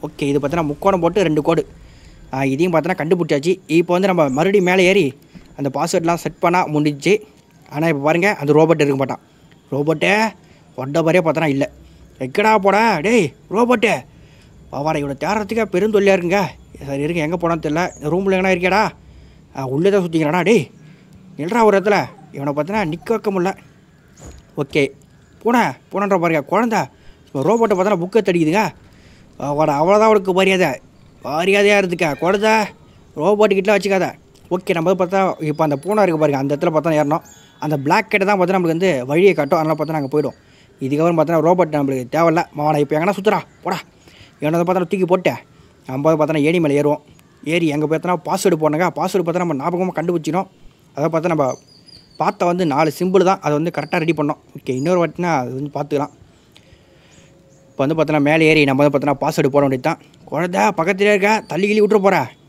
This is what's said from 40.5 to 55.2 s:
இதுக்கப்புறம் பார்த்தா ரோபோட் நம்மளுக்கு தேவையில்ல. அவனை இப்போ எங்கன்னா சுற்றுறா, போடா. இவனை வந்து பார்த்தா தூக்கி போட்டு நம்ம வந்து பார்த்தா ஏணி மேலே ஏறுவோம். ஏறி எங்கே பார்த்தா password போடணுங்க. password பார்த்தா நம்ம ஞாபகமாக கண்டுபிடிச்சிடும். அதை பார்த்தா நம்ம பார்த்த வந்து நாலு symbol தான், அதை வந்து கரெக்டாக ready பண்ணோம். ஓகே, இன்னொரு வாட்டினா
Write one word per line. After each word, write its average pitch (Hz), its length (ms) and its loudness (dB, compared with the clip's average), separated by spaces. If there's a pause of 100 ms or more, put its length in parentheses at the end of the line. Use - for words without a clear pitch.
இதுக்கப்புறம் 160 340 0
பார்த்தா 156 280 2
ரோபோட் 170 300 2
நம்மளுக்கு 135 380 -4
தேவையில்ல. 165 260 2 (220)
அவனை 151 200 0
இப்போ 147 140 -2
எங்கன்னா 185 200 0
சுற்றுறா, 196 220 0 (260)
போடா. 175 120 -4 (600)
இவனை 151 160 -2
வந்து 170 140 0
பார்த்தா 180 240 0
தூக்கி 185 180 0
போட்டு 175 220 0 (540)
நம்ம 135 200 -6
வந்து 160 120 2
பார்த்தா 151 300 0
ஏணி 175 140 2
மேலே 143 180 0
ஏறுவோம். 147 200 0 (520)
ஏறி 170 220 0
எங்கே 151 160 -2
பார்த்தா 170 260 -2 (100)
password 180 360 0
போடணுங்க. 156 240 0 (100)
password 180 300 -2
பார்த்தா 175 160 -2
நம்ம 160 180 -2
ஞாபகமாக 175 380 -4
கண்டுபிடிச்சிடும். 170 500 -4 (460)
அதை 147 180 -2
பார்த்தா 165 200 -2
நம்ம 147 140 0 (720)
பார்த்த 180 300 0
வந்து 180 220 0
நாலு 156 260 2
symbol 185 320 2
தான், 190 160 0
அதை 147 120 0
வந்து 165 180 -2
கரெக்டாக 175 280 -4
ready 165 140 0
பண்ணோம். 147 220 -4 (180)
ஓகே, - 220 -8
இன்னொரு 175 220 0
வாட்டினா 170 380 -2